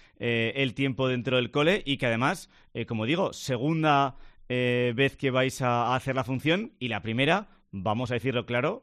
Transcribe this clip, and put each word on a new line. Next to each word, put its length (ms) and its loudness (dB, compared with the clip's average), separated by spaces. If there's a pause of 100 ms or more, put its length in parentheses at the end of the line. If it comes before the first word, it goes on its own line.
(180)
eh, 380 0
el 180 0
tiempo 340 0
dentro 280 0
del 140 0
cole 360 2
y 100 -2
que 100 -2
además, 440 0 (240)
eh, 100 -6
como 220 -4
digo, 260 0
segunda, 840 0 (340)
eh, 440 2
vez 220 2
que 140 0
vais 320 0
a, 240 2
a 100 2
hacer 180 -2
la 100 0
función 540 0
y 100 -6
la 120 -4
primera, 480 0 (240)
vamos 380 -2
a 40 -2
decirlo 300 -2
claro, 380 -2